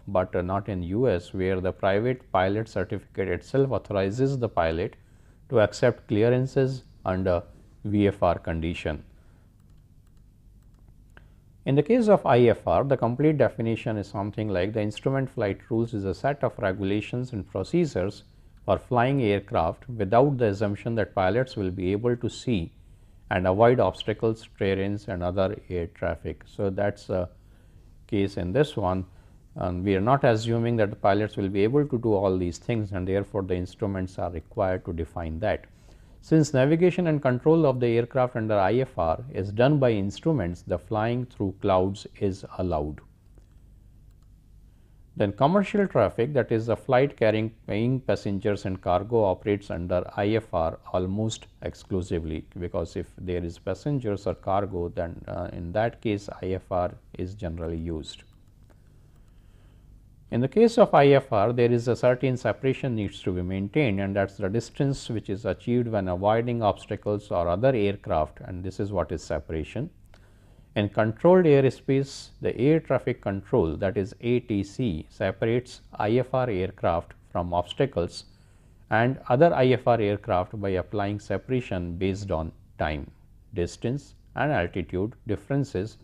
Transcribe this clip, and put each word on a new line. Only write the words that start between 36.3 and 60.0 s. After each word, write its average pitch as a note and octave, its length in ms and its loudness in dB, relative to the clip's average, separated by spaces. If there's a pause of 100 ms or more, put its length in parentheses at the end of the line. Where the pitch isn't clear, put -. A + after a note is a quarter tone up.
navigation E3 540 2
and D3+ 140 0
control D3+ 460 4
of B2+ 140 2
the B2 60 2
aircraft A#2+ 500 0
under A2 220 0
I G2 160 4
F B2+ 240 -2
R E2 340 0
is G2 200 -4
done C3 260 4
by C3 140 4
instruments, G2+ 680 -2
the F#2 160 -2
flying A#2 460 -2
through G2 380 -4
clouds G2 440 2 (140)
is G2 240 -2 (140)
allowed. D2+ 420 -2 (2250)
Then G2+ 160 2
commercial F#3+ 540 2
traffic, A#2+ 460 2
that B2+ 180 0
is A2+ 160 0
the A2 100 0
flight C3+ 400 2
carrying A2 340 2 (180)
paying A#2+ 320 0
passengers G2+ 640 -2
and F#2 160 -4
cargo, G2+ 420 2
operates G2+ 480 0
under F2+ 320 -2 (140)
I G#2 140 0
F A2 220 -2
R E2 280 -2 (120)
almost G2 540 -4 (160)
exclusively, E2+ 840 -6 (140)
because F2 380 -6
if F2 200 -10
there F2+ 280 -6
is E2+ 140 -8
passengers A2 680 -4
or F2+ 80 -2
cargo, F#2+ 540 -4
then, F2 400 -8
uh, F#2 240 -8
in F2+ 200 -10
that A2 280 -2
case G#2 280 -4 (140)
I F#2+ 40 -6
F F#2 260 -6
R F2+ 180 0 (260)
is F#2 180 -8
generally E2+ 420 -6
used. D#2+ 480 -8 (2000)